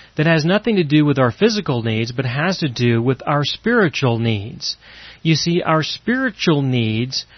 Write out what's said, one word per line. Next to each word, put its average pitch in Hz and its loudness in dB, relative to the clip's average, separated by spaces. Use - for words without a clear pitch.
that 156 0
has 160 2
nothing 208 0
to 180 2
do 151 4
with 139 2
our 123 4
physical 190 0
needs, 113 -2
but 123 -6
has 147 -2
to 160 -2
do 120 2
with 120 0
our 147 0
spiritual 160 0
needs. 113 -4
You 160 2
see, 170 0
our 160 0
spiritual 220 -2
needs 123 -2